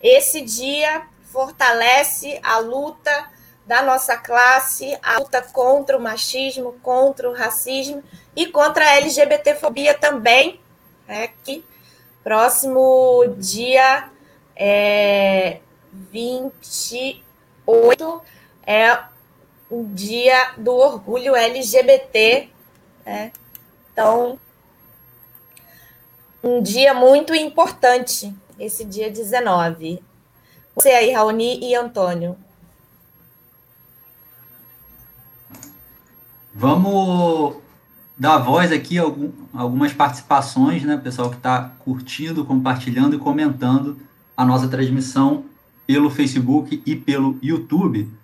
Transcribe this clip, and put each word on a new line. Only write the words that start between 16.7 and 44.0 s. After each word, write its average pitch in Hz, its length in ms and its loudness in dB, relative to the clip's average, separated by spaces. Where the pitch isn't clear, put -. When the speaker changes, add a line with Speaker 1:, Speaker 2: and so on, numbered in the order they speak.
Speaker 1:
e 262 280 -10
oito, 320 560 2
é 226 320 2
o 233 180 -10
dia 233 720 0
do 226 180 -2
orgulho 247 600 0
L 247 280 0
G 254 180 4
B 262 160 8
T, 233 520 2
né? 214 280 -10
Então, 240 480 0
um 247 180 0
dia 247 320 4
muito 277 400 6
importante, 254 1000 0
esse 214 260 -10
dia 214 240 -8
dezenove. 180 960 -4
Você 269 140 4
aí, 240 220 4
Raoni 226 560 -2
e 247 60 0
Antônio. 185 640 -4
Speaker 2:
Vamos 175 1040 0
dar 151 200 2
voz 160 340 0
aqui 156 260 -4
a 175 40 0
algum, 143 300 -4
algumas 127 380 -2
participações, 139 920 -2
né? 147 120 -2
Pessoal 123 340 -6
que 120 80 -14
tá 127 420 -4
curtindo, 147 680 -8
compartilhando 131 680 -2
e 143 40 -6
comentando 139 800 -2